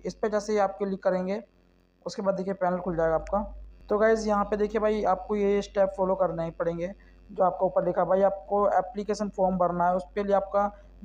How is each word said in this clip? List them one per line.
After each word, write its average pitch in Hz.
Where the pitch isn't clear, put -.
इस 185
पर -
जैसे 208
ही 208
आप 196
क्लिक 190
करेंगे 185
उसके 180
बाद 190
देखिए 190
पैनल 185
खुल 180
जाएगा 165
आपका। 175
तो 208
गाइस 220
यहाँ 202
पे 208
देखिए 208
भाई 214
आपको 190
ये 202
स्टेप 196
फॉलो 190
करने 165
ही 165
पड़ेंगे 170
जो 190
आपको 185
ऊपर 185
लिखा 180
है। 175
भाई 190
आपको 202
एप्लीकेशन 202
फॉर्म 185
भरना 175
है, 180
उसके 190
लिए 196
आपका 202